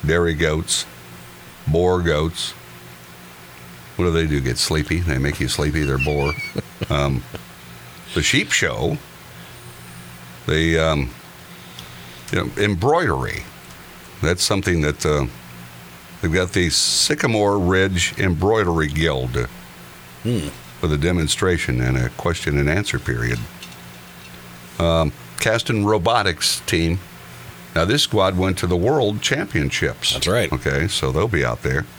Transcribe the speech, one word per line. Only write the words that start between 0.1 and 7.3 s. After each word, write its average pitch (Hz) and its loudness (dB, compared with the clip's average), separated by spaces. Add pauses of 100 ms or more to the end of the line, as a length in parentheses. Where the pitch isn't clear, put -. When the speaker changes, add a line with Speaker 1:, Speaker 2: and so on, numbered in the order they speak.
Speaker 1:
goats, 78 0 (800)
Boer 90 4
goats. 80 0 (1400)
What 90 0
do 87 4
they 82 4
do? 73 2
Get 62 0
sleepy? 80 0
They 73 0
make 71 0
you 67 0
sleepy. 76 0
They're 67 0
Boer. 71 2 (280)
<laughs> - -10
Um, 69 0 (920)